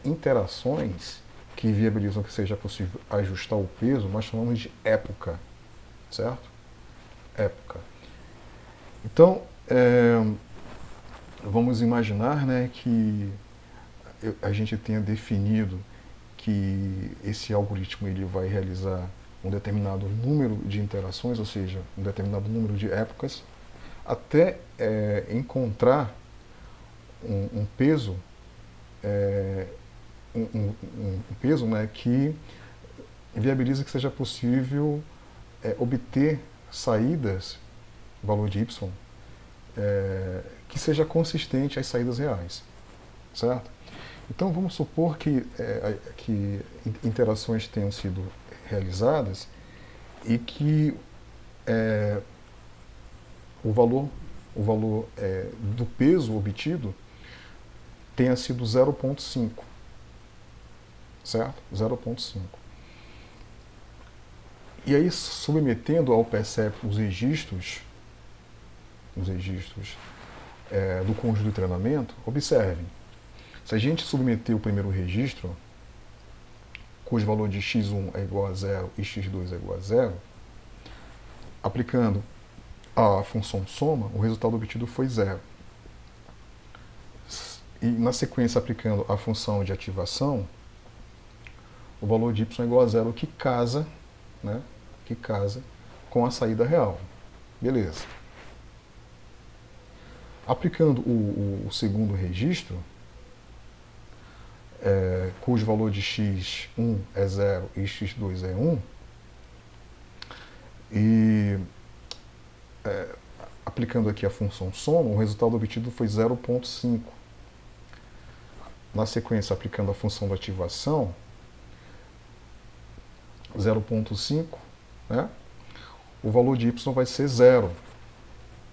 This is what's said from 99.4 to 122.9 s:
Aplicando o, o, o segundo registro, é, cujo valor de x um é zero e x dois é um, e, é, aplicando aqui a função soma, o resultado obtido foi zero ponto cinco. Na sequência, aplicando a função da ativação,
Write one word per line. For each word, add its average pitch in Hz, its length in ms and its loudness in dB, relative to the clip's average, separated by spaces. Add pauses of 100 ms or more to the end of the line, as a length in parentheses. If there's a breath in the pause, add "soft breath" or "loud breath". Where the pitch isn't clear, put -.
Aplicando 156 560 4
o, 101 640 0
o, 107 40 -4
o 101 60 -6
segundo 107 400 2
registro, 92 640 -2 (2000 loud breath)
é, 92 580 2
cujo 117 260 2
valor 110 240 4
de 101 120 0
x 98 680 -2 (100)
um 117 220 2 (160)
é 98 100 2
zero 98 500 2
e 98 120 0
x 98 260 -4
dois 92 300 -4
é 92 100 -2
um, 135 240 2 (2250 loud breath)
e, 107 640 6 (1300)
é, 98 240 -4 (580)
aplicando 117 440 0
aqui 101 160 0
a 98 40 2
função 98 440 -2
soma, 151 360 4
o 104 80 2
resultado 110 380 4
obtido 113 340 -2
foi 117 180 0
zero 113 280 2
ponto 123 320 -2
cinco. - 460 -2 (1800 loud breath)
Na 110 120 2
sequência, 110 480 0
aplicando 101 360 -2
a 98 40 2
função 104 340 -2
da 98 80 0
ativação, 95 800 -2 (2500 loud breath)